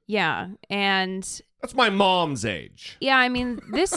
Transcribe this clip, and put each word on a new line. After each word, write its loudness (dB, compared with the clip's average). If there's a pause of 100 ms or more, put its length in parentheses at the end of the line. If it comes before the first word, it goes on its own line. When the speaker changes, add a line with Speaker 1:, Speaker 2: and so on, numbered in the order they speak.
Speaker 1:
Yeah, -2 (180)
and -2 (380)
Speaker 2:
That's -8
my 6
mom's 2
age. -8
Speaker 1:
Yeah, 2
I 4
mean, -4 (120)
this 0